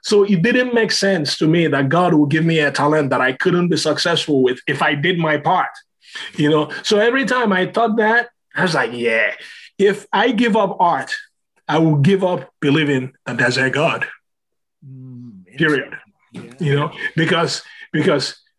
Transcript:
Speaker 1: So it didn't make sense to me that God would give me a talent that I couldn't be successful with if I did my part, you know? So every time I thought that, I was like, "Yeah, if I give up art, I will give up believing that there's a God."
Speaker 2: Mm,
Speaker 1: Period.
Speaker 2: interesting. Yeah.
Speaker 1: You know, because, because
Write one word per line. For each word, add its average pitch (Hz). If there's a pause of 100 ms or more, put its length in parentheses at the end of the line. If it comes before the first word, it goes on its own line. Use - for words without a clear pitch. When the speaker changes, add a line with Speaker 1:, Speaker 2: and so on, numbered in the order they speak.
Speaker 1:
So 208
it 196
didn't 247
make 220
sense 185
to 156
me 165
that 139
God 170
would 147
give 160
me 165
a 143
talent 143
that 127
I 127
couldn't 175
be 156
successful 151
with 127
if 139
I 151
did 170
my 156
part, 156 (680)
you 151
know? 151 (120)
So 214
every 240
time 240
I 185
thought 226
that, 240 (260)
I 156
was 175
like, 123
"Yeah, 113 (440)
if 196
I 220
give 226
up 196
art, 170 (540)
I 151
will 156
give 185
up 180 (100)
believing 143 (120)
that 117
there's 123
a 131
God." 135 (800)
Speaker 2:
Mm, 123 (120)
Speaker 1:
Period. 151 (400)
Speaker 2:
interesting. 120
Yeah. 160
Speaker 1:
You 143
know, 143 (240)
because, 165 (300)
because 151 (180)